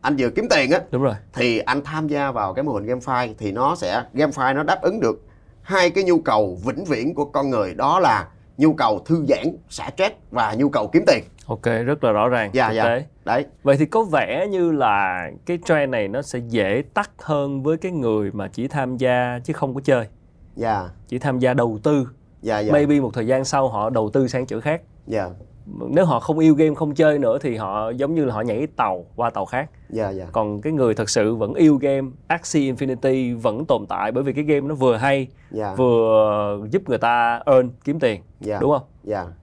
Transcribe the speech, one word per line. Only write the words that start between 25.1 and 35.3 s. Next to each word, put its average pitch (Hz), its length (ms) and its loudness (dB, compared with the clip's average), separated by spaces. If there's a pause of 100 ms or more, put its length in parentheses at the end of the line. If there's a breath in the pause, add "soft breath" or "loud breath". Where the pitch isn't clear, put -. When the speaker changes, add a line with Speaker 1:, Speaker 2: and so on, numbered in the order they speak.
Speaker 2:
Nếu 165 160 4
họ 135 140 2
không 156 200 -2
yêu 160 160 8
game, 151 200 2
không 147 200 -4
chơi 151 240 4
nữa 120 220 2
thì 123 160 -4
họ 107 320 -2
giống 139 260 -2
như 156 100 2
là 123 80 -2
họ 107 80 -2
nhảy 120 340 -2
tàu 92 300 -2 (100)
qua 117 140 0
tàu 98 160 -4
khác. 135 240 -4 (200)
Speaker 1:
Dạ, 107 200 -4
dạ. 95 220 -8
Speaker 2:
Còn 104 300 -2
cái 156 120 -4
người 127 220 2
thật 101 140 -4
sự 113 260 2
vẫn 110 180 -4
yêu 151 240 6
game, 135 300 0 (200)
Axie 156 460 0
Infinity 131 680 -2
vẫn 117 260 -2
tồn 113 240 0
tại 95 220 -4
bởi 139 120 -2
vì 139 100 -2
cái 147 100 -4
game 143 240 0
nó 151 80 -4
vừa 127 220 2
hay, 135 300 0 (240 soft breath)